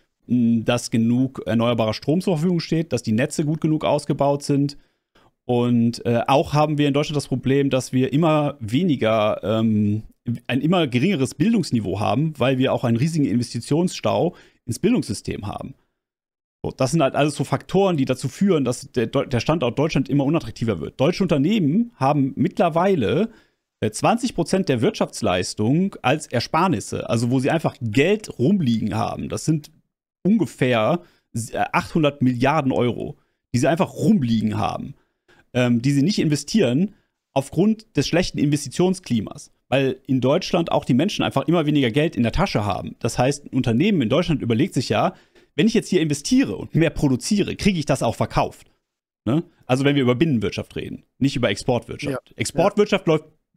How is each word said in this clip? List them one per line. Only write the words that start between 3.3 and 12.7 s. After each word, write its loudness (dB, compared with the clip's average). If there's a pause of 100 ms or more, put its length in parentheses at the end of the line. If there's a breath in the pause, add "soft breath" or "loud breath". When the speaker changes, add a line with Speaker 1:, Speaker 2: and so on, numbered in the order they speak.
Speaker 1:
gut -2
genug 0
ausgebaut 0
sind. 0 (720 soft breath)
Und, 2
äh, 2
auch 2
haben 2
wir 2
in 2
Deutschland -2
das -4
Problem, 0
dass -2
wir 2
immer 2
weniger, 0
ähm, 0 (420)
ein -2
immer 2
geringeres 0
Bildungsniveau 0
haben, 0
weil 2
wir 2